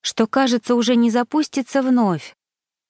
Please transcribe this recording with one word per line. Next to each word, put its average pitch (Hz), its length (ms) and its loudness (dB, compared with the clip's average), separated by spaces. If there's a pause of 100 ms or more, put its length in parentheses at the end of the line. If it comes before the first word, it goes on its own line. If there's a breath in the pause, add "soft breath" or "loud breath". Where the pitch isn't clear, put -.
что, - 260 -2
кажется, 247 480 0
уже 240 220 2
не 233 140 2
запустится 269 720 -2
вновь. 240 520 0 (560)